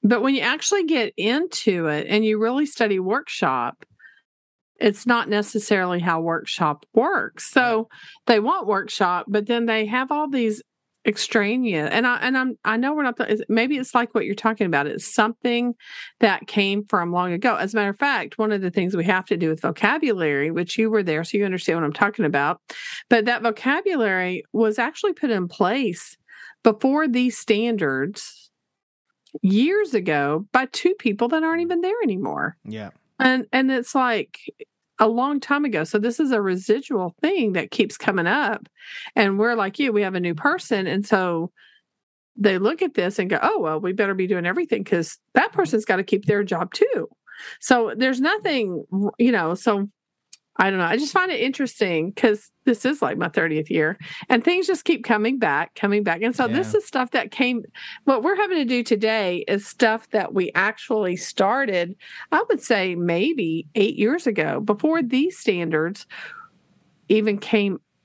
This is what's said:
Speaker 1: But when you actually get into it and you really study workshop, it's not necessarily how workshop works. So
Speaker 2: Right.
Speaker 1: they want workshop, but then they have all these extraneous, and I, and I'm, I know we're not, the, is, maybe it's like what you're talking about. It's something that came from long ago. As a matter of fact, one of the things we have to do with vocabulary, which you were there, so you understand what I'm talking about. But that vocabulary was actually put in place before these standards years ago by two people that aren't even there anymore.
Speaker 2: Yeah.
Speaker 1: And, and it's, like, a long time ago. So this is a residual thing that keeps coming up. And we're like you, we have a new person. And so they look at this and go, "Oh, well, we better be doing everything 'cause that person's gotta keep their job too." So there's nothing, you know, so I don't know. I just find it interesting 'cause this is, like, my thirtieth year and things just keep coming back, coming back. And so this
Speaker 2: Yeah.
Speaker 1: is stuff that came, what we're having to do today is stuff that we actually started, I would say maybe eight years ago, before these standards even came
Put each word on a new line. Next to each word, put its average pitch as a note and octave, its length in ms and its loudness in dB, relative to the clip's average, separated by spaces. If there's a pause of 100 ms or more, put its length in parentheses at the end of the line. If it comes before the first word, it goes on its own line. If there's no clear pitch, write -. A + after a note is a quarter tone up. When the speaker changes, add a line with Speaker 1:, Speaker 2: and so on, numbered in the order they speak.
Speaker 1:
But G#3+ 200 4
when C4+ 120 2
you C4+ 60 0
actually E4 460 0
get C#4+ 320 0
into G#3+ 720 0
it D3+ 220 0
and G#3+ 140 2
you G#3+ 180 2
really B3+ 240 0
study G#3+ 340 0
workshop, F#3 840 -2 (960)
it's G3+ 260 0
not A#3+ 220 2
necessarily G3+ 720 0
how E3+ 220 0
workshop E3 720 -2
works. A3 580 0
So A#3+ 260 2
Speaker 2:
Right. A3+ 100 -4 (400)
Speaker 1:
they A3+ 120 6
want D#4 260 0
workshop, F#3+ 640 0
but G#3 200 -2
then A#3 180 0
they A3 220 0
have B3+ 220 -2
all D4+ 200 -2
these A#3 320 0 (440)
extraneous, G#3 840 0
and A#3 160 2
I, B3 100 0
and C4 200 0
I'm, C4 260 -2
I A3 140 0
know C4+ 160 0
we're D4+ 100 -2
not, B3 140 -2
the, - 120 -2
is, G#3+ 200 -2
maybe B3+ 280 2
it's C#4+ 180 -6
like A#3+ 200 0
what A3 100 0
you're G3+ 100 -6
talking A3 320 0
about. D3 200 2
It's - 260 -8
something A#3+ 600 0 (480)
that G3+ 260 2
came G3+ 380 0
from F3 260 0
long F3+ 220 0
ago. G#3+ 240 2
As G3 160 -4
a A3+ 40 -2
matter G3+ 120 2
of G3 100 -6
fact, C4+ 380 -2
one G#3+ 160 0
of G3+ 80 -2
the F#3 100 -2
things F#3 240 0
we E3+ 100 0
have F#3 220 0
to F#3 100 0
do E3 120 0
with D#3+ 120 -2
vocabulary, F3+ 880 0
which F3 260 -4
you A3 120 2
were G#3+ 140 2
there, E3 220 0
so - 120 -2
you G3+ 80 2
understand F#3 340 -2
what D#3+ 60 0
I'm D3 80 -2
talking G3+ 320 0
about. D3 360 0 (480)
But A3+ 160 4
that A#3+ 160 0
vocabulary A3+ 1000 0 (100)
was G#3+ 260 2
actually D#4+ 340 -2
put D4 160 -4
in F#3 180 0
place G3 680 -2 (480)
before C4+ 440 2
these B3 300 0
standards G3+ 1000 -2 (1040)
years C#4+ 520 2
ago D#3+ 580 0
by B3+ 200 2
two - 240 0
people A#3 340 0
that D#4+ 140 0
aren't E4 180 0
even E4+ 200 -2
there G4+ 220 -2
anymore. F3 600 -4
Speaker 2:
Yeah. G#2+ 240 -10 (300)
Speaker 1:
And, C4 320 2
and C4 200 2
it's, B3 240 -4
like, B3 440 -2 (600)
a A3 60 6
long C4 320 0
time C#4+ 260 0
ago. G3 200 0
So - 120 0
this A3+ 220 0
is C#4+ 120 2
a A3 100 2
residual F#3+ 800 -2
thing D4+ 320 0
that F3 180 -4
keeps - 260 0
coming F#3 300 0
up. A3 400 -2 (480)
And G3 240 4
we're A#3 160 2
like G3 240 -2
you, C4+ 140 0
we G#3 80 2
have F#3+ 140 -2
a F#3 40 -2
new F3 160 0
person. A3 520 -2
And F#3+ 180 -2
so F3+ 460 0 (840)
they G3+ 220 4
look A#3 240 0
at E4 140 -2
this F#3+ 220 0
and F#3 120 0
go, F3 120 0
"Oh, G#4+ 180 2
well, D#3 200 -2
we F#3 140 -2
better G3 200 0
be F#3 140 0
doing F3+ 180 0
everything G#3 380 -2
'cause E3+ 340 -2 (180)
that D#4+ 180 0
person's A#3+ 320 0
gotta F#3+ 180 0
keep G3 220 -2
their G#3 180 2
job F3+ 300 -4
too." - 340 2 (540)
So A3+ 340 2
there's B3+ 240 0
nothing, C#4 640 0 (340)
you A#3+ 140 4
know, F3 240 0
so G3+ 340 0 (720)
I F#3+ 80 4
don't F#3+ 100 0
know. F3 60 2
I F3 120 2
just C#4+ 160 -2
find F#4 180 2
it D4+ 80 -2
interesting G3+ 720 0
'cause G#3 400 0 (140)
this A#3+ 180 2
is, C#4+ 180 -2
like, - 160 -2
my E3+ 120 -2
thirtieth D#3 420 -2
year D#3+ 260 0 (300)
and - 160 4
things F4 240 2
just F4+ 160 -2
keep - 220 0
coming A#3 340 2
back, D#3 340 0
coming G#3 300 0
back. E3+ 180 -2
And A#3 140 -2
so B3 140 0
this D4+ 240 -2
Speaker 2:
Yeah. G#4+ 60 2
Speaker 1:
is - 60 -4
stuff B3+ 260 -4
that A3 200 -2
came, B3 320 -2 (400)
what B3+ 200 2
we're F#4 120 2
having F#4 220 0
to C#4+ 80 0
do B3 180 0
today G#3 640 0
is G3+ 180 -2
stuff A3+ 440 0
that G3 240 -2
we F#3+ 220 0
actually G3+ 600 0
started, G3 800 -2 (380)
I D#4+ 160 4
would F#4 120 0
say F#3+ 340 0
maybe F3 800 0
eight G#3+ 200 2
years C4+ 320 0
ago, D#3 320 0
before A3 420 2
these C4 380 0
standards E3+ 680 -2 (1000)
even G#3+ 300 4
came G3+ 420 0 (260)